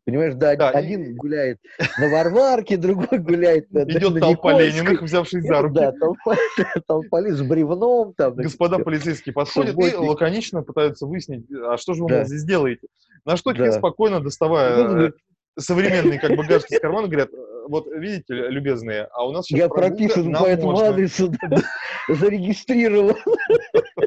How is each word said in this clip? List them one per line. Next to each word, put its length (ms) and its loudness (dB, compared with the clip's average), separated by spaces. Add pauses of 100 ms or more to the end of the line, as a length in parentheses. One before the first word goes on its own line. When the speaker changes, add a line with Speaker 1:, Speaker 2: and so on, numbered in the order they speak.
Speaker 1:
понимаешь, 300 -2
да, 200 2
Speaker 2:
Да, 160 2
и 40 0
Speaker 1:
один 420 -4
гуляет 400 -4 (420)
на 100 2
Варварке, 680 2
<laughs> 340 -2
другой 80 2
гуляет 520 2
на, 140 2
на, 60 -4
Speaker 2:
Идёт 220 2
Speaker 1:
на 80 0
Speaker 2:
толпа 320 4
Speaker 1:
Никольской. 280 4
Speaker 2:
Лениных, 200 0
взявшись 420 -2
за 120 -4
Speaker 1:
Идёт, 80 4
Speaker 2:
руки. 120 -2
Speaker 1:
да, 160 4
толпа, 440 -2
<laughs> 520 -2
толпа 320 -2
Ленин 160 0
с 60 -2
бревном, 720 0
там, 220 0
значит, 160 -4
Speaker 2:
Господа 240 0
Speaker 1:
всё. 100 -2
Speaker 2:
полицейские 480 -4
подходят 380 -2
и 20 -8 (160)
Speaker 1:
Субботник. 200 -2
Speaker 2:
лаконично 540 -2
пытаются 420 -2
выяснить, 400 -10 (220)
а 100 0
что 160 -6
же 100 -4
вы, 60 -2
мол, 100 2
Speaker 1:
Да. 60 0
Speaker 2:
здесь 200 -8
делаете? 420 -2 (380)
На 100 0
что 180 -2
те 60 -4
Speaker 1:
Да. 140 4
Speaker 2:
спокойно, 480 0
доставая, 680 2
Speaker 1:
Ну, 100 0 (100)
Speaker 2:
э, 40 -4 (480)
современный, 600 2
как 120 0
бы, 140 0
гаджет 260 2
из 80 2
кармана, 280 -2
говорят: 260 0
«Э, 40 -18 (320)
вот 240 -4
видите, 400 -10
любезные, 800 -4
а 120 -4
у 60 -4
нас 160 -8
щас 120 -2
Speaker 1:
Я 100 4
Speaker 2:
прогулка, 280 0
Speaker 1:
прописан 340 0
Speaker 2:
нам 120 2
Speaker 1:
по 40 6
этому 240 2
Speaker 2:
можно». 180 2
Speaker 1:
адресу, 400 0
да, 320 0 (220)
Speaker 2:
<laughs> 260 -8
Speaker 1:
зарегистрирован. 1120 2
<laughs> 40 -20 (800)